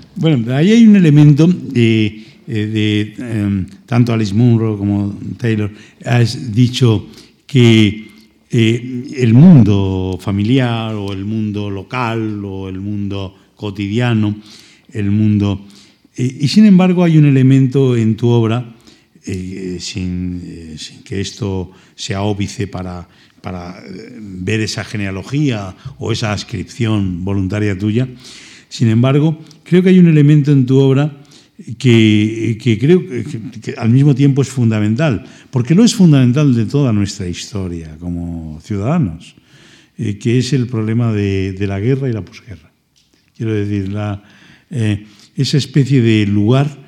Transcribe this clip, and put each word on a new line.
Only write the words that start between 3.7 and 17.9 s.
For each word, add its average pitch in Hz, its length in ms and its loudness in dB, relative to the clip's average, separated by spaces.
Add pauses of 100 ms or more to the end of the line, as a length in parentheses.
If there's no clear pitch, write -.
tanto 117 260 2
Alice 110 180 -2
Munro 113 460 2
como 101 400 -2 (200)
Taylor, 107 340 -4 (340)
has 120 480 -2
dicho 117 540 2 (400)
que... 113 640 4 (400)
Eh, 123 560 -2 (100)
el 120 160 2
mundo 98 880 4
familiar 113 720 -2
o 101 180 -8
el 98 140 -10
mundo 104 460 -6
local 110 760 -6
o 95 240 -10
el 92 100 -10
mundo 98 560 -8 (200)
cotidiano, 104 800 -2 (560)
el 101 180 -6
mundo... 101 560 0 (500)
Eh, 127 260 -6
y 139 60 -2
sin 214 200 6
embargo 180 360 4
hay 165 140 4
un 151 80 6
elemento 135 720 2